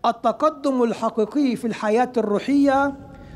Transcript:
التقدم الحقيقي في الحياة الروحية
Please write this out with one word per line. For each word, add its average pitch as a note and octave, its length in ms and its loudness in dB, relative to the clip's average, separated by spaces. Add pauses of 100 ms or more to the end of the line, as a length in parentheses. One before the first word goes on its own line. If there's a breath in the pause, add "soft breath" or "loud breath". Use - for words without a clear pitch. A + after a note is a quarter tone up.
التقدم B3+ 760 0
الحقيقي A3+ 720 0
في A#3+ 120 -6
الحياة A3 500 0
الروحية C#4 800 2 (400 loud breath)